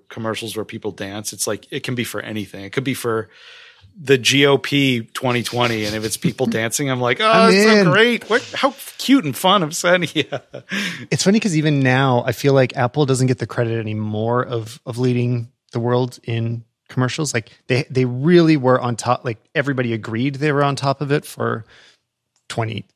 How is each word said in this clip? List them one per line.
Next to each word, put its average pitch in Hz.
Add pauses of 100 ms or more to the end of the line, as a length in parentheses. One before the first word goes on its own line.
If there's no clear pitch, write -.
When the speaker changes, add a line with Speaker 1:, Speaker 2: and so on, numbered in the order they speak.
Speaker 1:
commercials 110
where 107
people 107
dance. 98
It's -
like, 101
it 143
can 123
be 113
for 104
anything. 104
It 98
could 131
be 131
for 113 (720)
the 135
G 135
O 139
P 135
twenty 120
twenty. 117
And 104
if 110
it's 110
people 127
<laughs> 113
dancing, 131
I'm 123
like, 123
"Oh, 220
Speaker 2:
I'm 226
Speaker 1:
it's 202
so 220
Speaker 2:
in. 196
Speaker 1:
great. 220
What, 240 (120)
how 269 (240)
cute 254
and 139
fun." 185
I'm 147
saying, 175
<laughs> -
yeah. 139 (720)
Speaker 2:
It's 151
funny 202
'cause 185
even 147
now, 131
I 127
feel 139
like 131
Apple 139
doesn't 127
get 127
the 117
credit 113
anymore 107
of, 117
of 120
leading 123 (180)
the 127
world 123
in 117 (240)
commercials. 127
Like, - (160)
they, 131
they 131
really 156
were 127
on 120
top. -
Like, 120 (160)
everybody 131
agreed 113
they 151
were 143
on 139
top 139
of 143
it 151
for 117 (840)
twenty 113